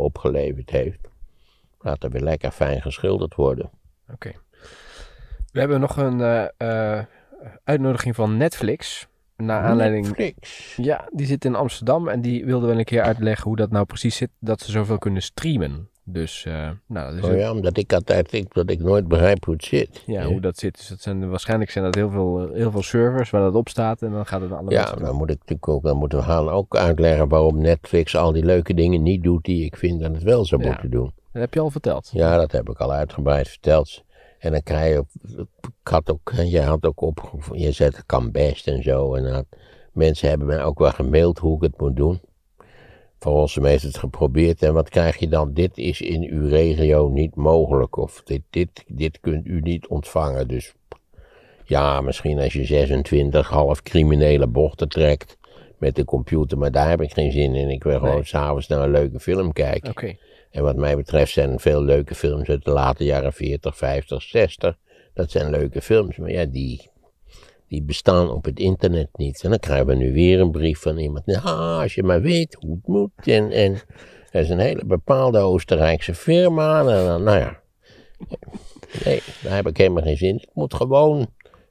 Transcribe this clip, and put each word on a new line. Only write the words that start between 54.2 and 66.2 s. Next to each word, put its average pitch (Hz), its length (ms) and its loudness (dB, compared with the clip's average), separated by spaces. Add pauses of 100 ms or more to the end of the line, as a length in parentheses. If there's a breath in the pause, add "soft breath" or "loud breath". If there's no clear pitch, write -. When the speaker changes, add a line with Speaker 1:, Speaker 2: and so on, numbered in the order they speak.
Speaker 1:
bochten 76 420 0
trekt 73 480 0 (420 loud breath)
met 69 160 0
de 71 100 0
computer. 71 540 -2
Maar 71 120 0
daar 71 180 2
heb 85 120 2
ik 76 120 -4
geen 73 200 0
zin 69 220 2
in. 69 140 0
Ik 67 160 -6
wil 71 140 2
gewoon 67 160 2
Speaker 2:
Nee. 73 100 0
Speaker 1:
s'avonds 73 440 -2
naar 71 140 0
een 69 80 2
leuke 71 300 0
film 92 320 -2
kijken. 71 380 -2
Speaker 2:
Oké. - 260 -10 (340 soft breath)
Speaker 1:
En 73 120 -6
wat 69 140 0
mij 71 200 0
betreft 71 360 0
zijn 69 280 0
veel 73 220 2
leuke 69 320 2
films 73 340 -4
uit 71 160 -2
de 73 60 -2
late 67 340 0
jaren 69 280 0
veertig, 69 440 -6
vijftig, 69 460 -4
zestig. 90 560 0 (360 soft breath)
Dat 87 160 -4
zijn 76 200 -2
leuke 73 300 -2
films. - 360 0
Maar 85 140 -8